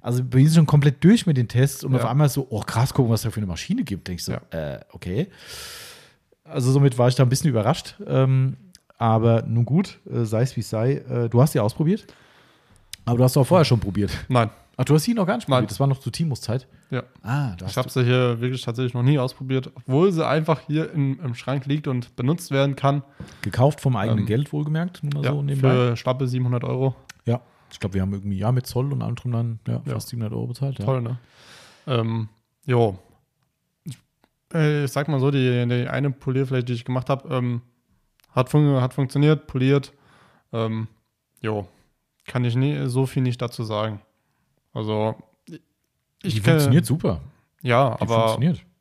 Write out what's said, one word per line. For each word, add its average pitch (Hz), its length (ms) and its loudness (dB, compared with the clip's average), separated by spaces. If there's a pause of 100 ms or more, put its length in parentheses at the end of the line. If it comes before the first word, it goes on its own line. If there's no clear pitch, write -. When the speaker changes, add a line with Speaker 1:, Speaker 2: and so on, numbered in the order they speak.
Speaker 1:
Also 120 220 -2 (100)
wir 131 140 6
sind 156 80 4
schon 160 120 8
komplett 147 380 4
durch 220 220 6
mit 151 100 2
den 120 120 0
Tests 131 360 0
und 139 80 -2
Speaker 2:
Ja. 127 60 2
Speaker 1:
auf 117 80 0
einmal 139 240 4
so, 135 180 -4
„Oh 104 120 -4
krass, - 340 0
gucken, 120 180 4
was 110 80 2
da 113 100 -4
für 107 100 -6
eine 104 60 -4
Maschine 170 380 -4
gibt.“ 95 240 -8
Denk 87 120 -8
ich - 40 -10
so, - 80 -6
Speaker 2:
Ja. - 80 -6 (120)
Speaker 1:
„Äh, 73 280 -6 (120)
okay.“ 104 340 -4 (1200)
Also 131 280 0
somit 139 260 4
war 123 100 4
ich 127 60 2
da - 80 4
ein 127 60 6
bisschen 135 220 0
überrascht. 117 460 -2 (100)
Ähm, 131 500 2 (420)
aber 113 440 4
nun 117 240 0
gut, 175 340 -2 (100)
äh, 120 140 -2
sei's 113 320 -2
wie 120 40 -6
es - 100 -8
sei. 117 240 0
Äh, 120 340 -4
du 117 140 4
hast 156 120 2
die 139 60 2
ausprobiert? 156 460 0 (1000)
Aber 120 140 0
du 127 60 6
hast 131 120 4
auch 139 80 6
vorher 165 200 4
schon 120 160 4
probiert. 98 300 -2 (180)
Speaker 2:
Nein. 117 220 2 (260)
Speaker 1:
Ach, 127 80 -2
du 143 100 4
hast 156 100 4
sie 233 100 0
noch 202 120 0
gar 208 100 0
nicht 233 120 -8
Speaker 2:
Nein. 131 100 4
Speaker 1:
probiert? 107 120 0
Das - 100 -6
war 139 60 2
noch 135 140 0
zu 123 100 -6
Timos 151 300 -4
Zeit? 120 260 -6 (240)
Speaker 2:
Ja. 127 120 -6 (200)
Speaker 1:
Ah, 127 340 -2
da 92 100 -10
Speaker 2:
Ich 98 100 -6
Speaker 1:
hast - 0 -
Speaker 2:
hab 127 100 -2
Speaker 1:
du 127 40 -14 (100)
Speaker 2:
sie 120 40 4
hier 123 360 2
wirklich 127 220 -4
tatsächlich 123 320 -4
noch 123 80 -2
nie 143 160 4
ausprobiert, 131 560 -4
obwohl 143 380 2
sie 160 140 0
einfach 156 400 0
hier 151 260 -2
in, 139 280 -2
im 131 140 -6
Schrank 131 320 -6
liegt 147 200 -2
und 123 300 -6
benutzt 135 340 -2
werden 135 240 2
kann. 139 280 0 (400)
Speaker 1:
Gekauft 131 380 2
vom 127 160 0
eigenen 107 240 0
Speaker 2:
Ähm, 101 60 0
Speaker 1:
Geld, 120 260 0
wohlgemerkt, 156 520 -4
nur 147 100 -4
mal 147 100 -4
Speaker 2:
ja, 143 80 0
Speaker 1:
so 143 100 -4
nebenbei. 139 280 0
Speaker 2:
für 123 260 2
schlappe 127 300 -2
siebenhundert 123 380 -2
Euro. 127 300 -2 (320)
Speaker 1:
Ja, 117 140 0 (300)
ich - 100 -18
glaub, 92 140 -4
wir 95 80 0
haben 95 100 -2
irgendwie, 98 260 -6
ja, 107 120 0
mit 127 160 0
Zoll 135 260 -4
und 127 100 -4
allem 113 120 -4
drum 123 180 -8
dann, 117 340 -4
ja, 117 180 -4
Speaker 2:
Ja. 123 100 -6
Speaker 1:
fast 110 140 -8
siebenhundert 117 280 -6
Euro 117 120 -6
bezahlt, 131 300 -6
ja. 101 80 -6
Speaker 2:
Toll, 131 160 0
ne? 120 160 -6 (680)
Ähm, 113 420 -2 (380)
jo. 117 320 2 (840)
Ich, - 140 -14 (560)
äh, 151 300 2
ich 131 80 -4
sag 143 160 -2
mal 143 120 0
so, 139 100 4
die, 127 380 2
die 123 200 0
eine 139 220 0
Polierfläche, 131 540 -2
die 123 80 -4
ich 120 140 -6
gemacht 127 240 -4
hab, 135 200 -4
ähm, 123 300 -2 (720)
hat 127 180 0
fun-, 143 320 4
hat 127 140 0
funktioniert, 147 540 2
poliert. 135 440 2 (600)
Ähm, 110 360 -4 (540)
jo. 107 240 -4 (600)
Kann 123 180 -2
ich 120 120 0
nie, 139 300 0
so 131 180 0
viel 131 180 -2
nicht 123 200 -2
dazu 120 220 -8
sagen. 107 360 -4 (720)
Also, 110 420 -4 (1080)
ich 107 120 -4
Speaker 1:
Die 107 60 -2
Speaker 2:
kenn- 127 120 4
Speaker 1:
funktioniert 151 340 4
super. 110 340 -2 (420)
Speaker 2:
Ja, 123 340 2
Speaker 1:
Die - 60 -4
Speaker 2:
aber 117 180 0
Speaker 1:
funktioniert. 113 440 0 (160)